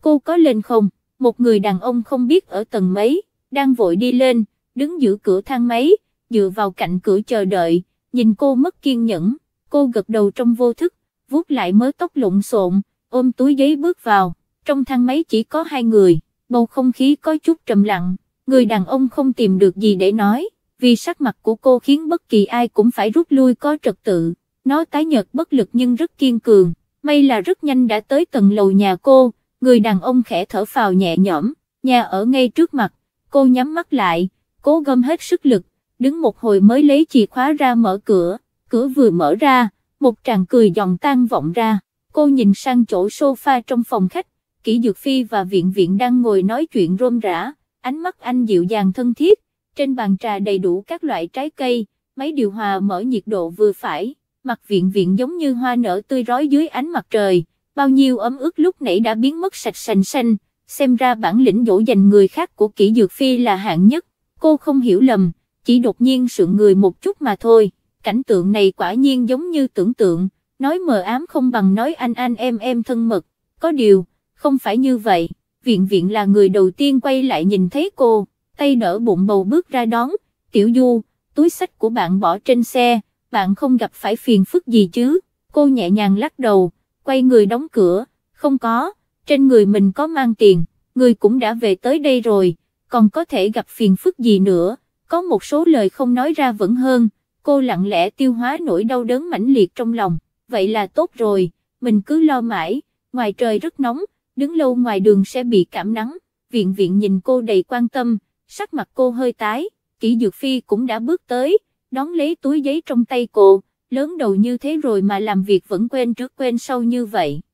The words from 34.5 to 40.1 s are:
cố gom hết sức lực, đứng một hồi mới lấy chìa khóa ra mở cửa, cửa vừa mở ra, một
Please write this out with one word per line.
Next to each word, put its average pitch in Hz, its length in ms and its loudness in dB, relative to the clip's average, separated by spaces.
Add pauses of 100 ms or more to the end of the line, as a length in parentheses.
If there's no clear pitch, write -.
cố 302 180 2
gom 262 220 0
hết 311 200 -2
sức - 240 -4
lực, 220 160 2 (360)
đứng 277 220 -2
một 233 180 -2
hồi 208 220 2
mới 240 220 4
lấy 294 280 4
chìa 220 160 2
khóa 262 260 -2
ra 269 220 0
mở 208 300 0
cửa, 180 320 0 (320)
cửa 254 200 -2
vừa 262 220 2
mở 165 240 0
ra, 247 340 2 (320)
một 247 140 2 (100)